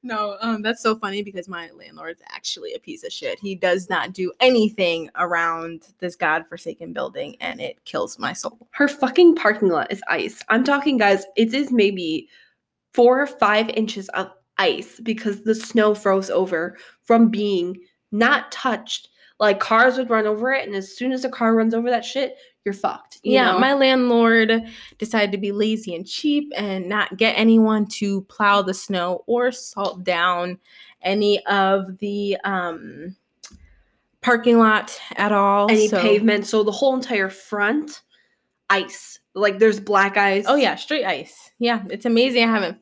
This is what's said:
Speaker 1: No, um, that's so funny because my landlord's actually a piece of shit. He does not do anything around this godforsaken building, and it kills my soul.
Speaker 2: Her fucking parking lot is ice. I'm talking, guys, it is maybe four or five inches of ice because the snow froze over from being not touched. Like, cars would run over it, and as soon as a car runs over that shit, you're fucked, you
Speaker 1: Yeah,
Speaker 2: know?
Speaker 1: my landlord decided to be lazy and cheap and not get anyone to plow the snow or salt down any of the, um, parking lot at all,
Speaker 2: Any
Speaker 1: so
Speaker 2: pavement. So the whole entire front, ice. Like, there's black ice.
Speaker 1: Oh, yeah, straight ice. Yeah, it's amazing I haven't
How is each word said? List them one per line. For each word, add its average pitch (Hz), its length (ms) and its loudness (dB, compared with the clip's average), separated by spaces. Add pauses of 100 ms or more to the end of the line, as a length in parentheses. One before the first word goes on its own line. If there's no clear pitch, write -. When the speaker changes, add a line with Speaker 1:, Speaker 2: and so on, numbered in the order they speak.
Speaker 1:
No, 208 360 -6
um, 226 180 -2
that's 220 220 -4
so 220 140 2
funny 202 260 -6
because 190 260 -10
my 170 220 -12
landlord's 165 500 -18 (100)
actually - 440 -10
a - 40 -12
piece - 260 -16
of 175 60 -10
shit. - 300 -10
He 196 140 -8
does 180 340 -2
not 170 240 -4
do 185 260 -8
anything 208 760 2
around 165 720 -4 (120)
this 175 160 -8
godforsaken 165 800 -6
building, 143 480 -10
and 139 180 -10
it - 280 -12
kills - 320 -6
my - 160 -6
soul. - 240 -10 (140)
Speaker 2:
Her 285 140 0
fucking 302 500 6
parking 208 340 2
lot - 200 0
is 196 160 -8
ice. 160 440 -4
I'm 233 120 4
talking, 277 360 0
guys, 196 260 4 (140)
it 226 160 2
is 269 180 -2
maybe 190 560 0 (640)
four 254 260 6
or 285 80 0
five 220 440 0
inches 208 400 -6
of 190 200 -6 (280)
ice - 440 -2
because 220 420 -4
the 220 100 2
snow 214 400 2
froze 196 340 0
over 180 480 -2 (280)
from 233 260 6
being 190 480 -2 (340)
not 233 400 0
touched. - 560 -6 (320)
Like, 208 180 4
cars 247 380 4
would 247 140 -4
run 220 160 2
over 214 260 -2
it, 269 140 -2
and 202 100 -8
as 190 180 -8
soon 262 180 -4
as 254 120 -4
a 294 60 -4
car 226 240 2
runs 226 180 2
over 233 160 -2
that 226 160 -2
shit, 262 320 -6 (280)
you're 202 80 -4
fucked, - 500 -8
you - 100 0
Speaker 1:
Yeah, 254 200 4
Speaker 2:
know? 185 60 2
Speaker 1:
my 269 160 4
landlord 233 880 4 (340)
decided 214 360 -2
to 196 60 -4
be 202 140 -4
lazy 214 420 -2
and 170 120 -12
cheap 294 500 -4
and 190 320 -6
not 196 300 -4
get 220 140 2
anyone 220 540 4
to 196 360 -4
plow 202 400 2
the 185 100 -4
snow 180 540 -4
or 247 260 0
salt 196 500 -8
down 180 560 -2 (440)
any 202 420 0
of 190 540 0
the, 202 460 -4
um, 180 680 -8 (1080)
parking 233 360 4
lot 214 400 2 (180)
at 208 160 0
all, 202 380 2
Speaker 2:
Any 214 180 4
Speaker 1:
so 208 120 0
Speaker 2:
pavement. 208 460 2
So 220 160 0
the 208 100 0
whole 262 220 2
entire 233 340 -2
front, 214 720 -4 (720)
ice. - 480 -4 (160)
Like, 196 240 0
there's 214 220 4
black 196 360 2
ice. 202 320 2
Speaker 1:
Oh, 262 60 4
yeah, 226 220 2
straight 294 280 -4
ice. - 540 -6
Yeah, 233 320 -2
it's 226 160 -8
amazing 233 380 2
I 226 80 2
haven't 196 300 -2